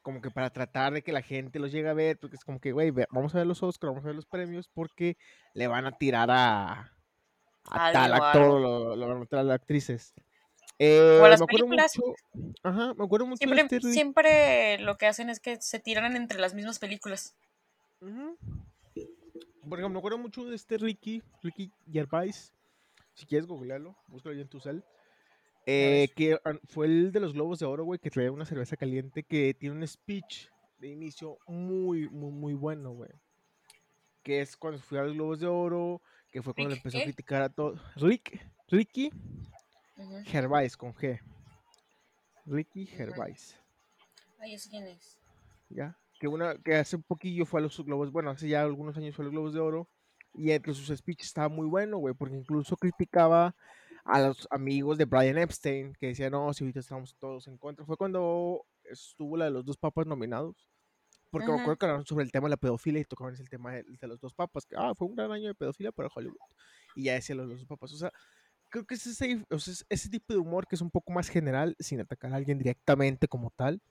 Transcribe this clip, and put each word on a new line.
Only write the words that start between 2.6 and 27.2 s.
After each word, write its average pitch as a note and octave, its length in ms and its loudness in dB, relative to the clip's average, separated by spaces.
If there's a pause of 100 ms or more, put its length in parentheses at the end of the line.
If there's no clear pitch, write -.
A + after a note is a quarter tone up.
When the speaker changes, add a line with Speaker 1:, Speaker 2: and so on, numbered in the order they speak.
Speaker 1:
güey, D#3 180 4
ve-, B2+ 200 2
vamos C#3+ 240 -2
a F3+ 40 2
ver F3 80 2
los F3 160 -2
Oscar, F3+ 280 -4
vamos C#3 140 -8
a - 20 -6
ver D3+ 100 -8
los D#3 100 -12
premios, F3 460 -8
porque E3+ 460 -4 (340)
le A#2+ 140 -2
van B2 180 0
a C3+ 140 -4
tirar A#2+ 320 4
a, A2+ 400 6 (100)
a A#2 100 -18 (720)
Speaker 2:
Alguien E3 280 2
Speaker 1:
tal C3 200 6
Speaker 2:
o - 20 4 (100)
Speaker 1:
actor, D3 200 8
Speaker 2:
algo. C#3+ 160 8
Speaker 1:
lo, A#2+ 360 0
lo A#2+ 120 -4
van B2 140 -4
a A#2+ 40 -10
tirar C3+ 240 0
a C3 40 4
actrices. C3 600 -4 (640)
Speaker 2:
O - 40 6
a - 20 6
Speaker 1:
Eh, D#3+ 460 12
Speaker 2:
las E3 100 12
Speaker 1:
me E3 40 6
acuerdo A3+ 220 4
Speaker 2:
películas. D#4 300 4
Speaker 1:
mucho, B3 180 -2 (480)
ajá, A3 300 0
me G#3 120 -4
acuerdo G#3 200 4
mucho B3+ 160 -6
de C#4 60 2
Speaker 2:
Siempre, C4+ 160 6
Speaker 1:
este C4+ 160 2
Rick- A#3+ 160 0
Speaker 2:
siempre C#4+ 840 6
lo G3+ 180 -2
que G#3+ 80 2
hacen A#3 240 0
es A3 100 -8
que A#3+ 180 -6
se - 220 -8
tiran A3+ 360 -2
entre A#3 220 -6
las F#3 140 0
mismas G#3 260 -8
películas. G3+ 560 -10 (680)
Speaker 1:
Ujú. C4 340 -14 (1300)
Por E3+ 120 -10
ejemplo, F#3 100 -6
me F#3 100 -6
acuerdo G#3 200 -6
mucho A#3+ 260 -12
de A#3+ 100 -12
este A3+ 220 -8
Ricky, A3 460 -6 (200)
Ricky F#3 300 -10 (180)
Gervais. D#3+ 600 -4 (640)
Si - 100 -20
quieres D3+ 220 0
googlearlo, D3 500 -12 (120)
búscalo D3 260 -16
ahí C#3+ 80 -10
en C#3 60 -14
tu C#3 120 -18
cel. D3 260 -10
Speaker 2:
A - 800 -20
ver. - 0 -
Speaker 1:
Eh, C#3 480 4
que, D#3+ 300 4
ah, D3+ 80 -2 (160)
fue D#3 200 -2
el E3+ 220 4
de G3+ 100 0